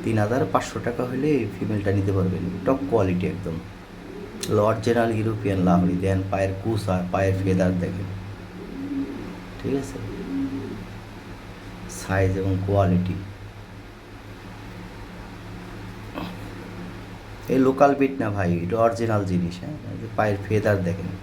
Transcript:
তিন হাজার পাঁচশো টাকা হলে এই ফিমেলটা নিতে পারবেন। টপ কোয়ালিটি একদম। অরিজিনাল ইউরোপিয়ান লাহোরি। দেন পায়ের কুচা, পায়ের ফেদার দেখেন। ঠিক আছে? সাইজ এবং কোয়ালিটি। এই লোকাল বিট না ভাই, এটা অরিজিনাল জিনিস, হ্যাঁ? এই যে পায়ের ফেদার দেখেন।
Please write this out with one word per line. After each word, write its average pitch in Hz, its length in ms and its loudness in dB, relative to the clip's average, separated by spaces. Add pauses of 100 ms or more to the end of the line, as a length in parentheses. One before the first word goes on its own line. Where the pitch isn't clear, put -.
তিন 110 200 2
হাজার 123 180 2 (120)
পাঁচশো - 240 2 (100)
টাকা 120 220 -2
হলে 131 180 0 (120)
এই 110 140 0
ফিমেলটা 104 440 0
নিতে 98 200 2
পারবেন। 90 260 2 (220)
টপ 135 140 4 (100)
কোয়ালিটি 92 440 4
একদম। 80 220 -6 (1120)
অরিজিনাল 113 500 4
ইউরোপিয়ান 104 500 0
লাহোরি। 87 360 6
দেন 95 160 4 (120)
পায়ের 95 280 2
কুচা, 101 360 0 (160)
পায়ের 95 300 4
ফেদার 92 300 4 (120)
দেখেন। - 240 -4 (1500)
ঠিক 120 220 -2
আছে? - 160 -8 (2000)
সাইজ 95 320 4 (100)
এবং 95 120 2 (140)
কোয়ালিটি। 92 480 4 (4000)
এই 131 140 6
লোকাল 139 320 8
বিট 135 220 4
না 110 140 0
ভাই, 95 140 4 (140)
এটা 92 120 0 (100)
অরিজিনাল 110 360 4 (100)
জিনিস, 87 300 0
হ্যাঁ? 151 140 -8 (160)
এই 107 100 -8
যে 113 60 -8 (100)
পায়ের 107 280 4
ফেদার 104 320 4 (100)
দেখেন। 85 220 -2 (140)